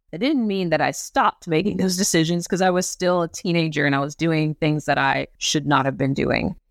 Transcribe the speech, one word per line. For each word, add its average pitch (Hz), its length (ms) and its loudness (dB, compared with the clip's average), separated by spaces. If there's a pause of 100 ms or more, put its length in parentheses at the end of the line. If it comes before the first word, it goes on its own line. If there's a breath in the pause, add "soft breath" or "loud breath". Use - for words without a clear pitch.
(120)
That 175 80 -10
didn't 254 260 0
mean 190 260 -2
that 151 100 2
I 135 100 0
stopped - 560 -2
making 175 300 0
those 185 180 0
decisions 175 500 0
'cause 180 160 -2
I 185 80 4
was 180 160 0
still 180 360 0
a 165 80 -2
teenager 160 560 0
and 143 100 2
I 139 40 0
was 143 140 -4
doing 156 420 0
things 151 280 0
that 139 140 0
I 135 300 0 (100)
should - 280 -2
not 139 200 4
have 135 120 -2
been 135 160 0
doing. 139 440 0 (140)